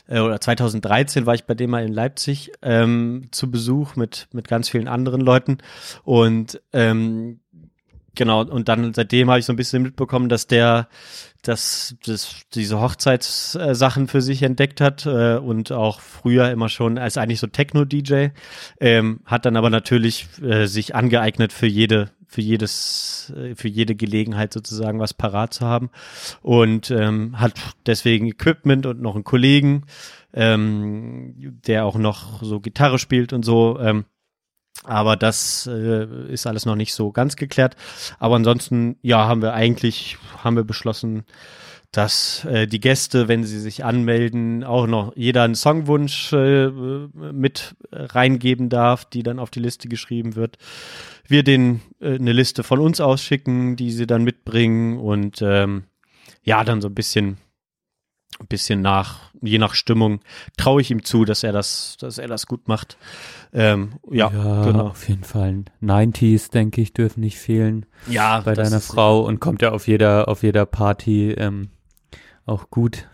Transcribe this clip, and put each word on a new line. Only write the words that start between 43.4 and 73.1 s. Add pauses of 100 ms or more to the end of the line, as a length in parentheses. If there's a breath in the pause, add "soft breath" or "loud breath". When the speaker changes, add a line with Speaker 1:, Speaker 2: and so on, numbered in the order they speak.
Speaker 1:
sie
sich
anmelden,
auch
noch
jeder
einen
Songwunsch,
äh,
mit (160)
reingeben
darf,
die
dann
auf
die
Liste
geschrieben
wird. (680 loud breath)
Wir
denen, (200)
äh,
eine
Liste
von
uns
ausschicken,
die
sie
dann
mitbringen
und,
ähm, (580 soft breath)
ja,
dann
so
ein
bisschen, (1000)
ein
bisschen
nach, (100)
je
nach
Stimmung (380 loud breath)
traue
ich
ihm
zu,
dass
er
das,
dass
er
das
gut
macht. (560 loud breath)
Ähm, (180)
ja,
Speaker 2:
Ja,
Speaker 1:
genau.
Speaker 2:
auf
jeden
Fall. (160)
Nineties,
denke
ich,
dürfen
nicht
fehlen (200 soft breath)
Speaker 1:
Ja,
Speaker 2:
bei
Speaker 1:
das
Speaker 2:
deiner
Speaker 1:
ist
Speaker 2:
Frau
und
kommt
ja
auf
jeder,
auf
jeder
Party,
ähm, (720 loud breath)
auch
gut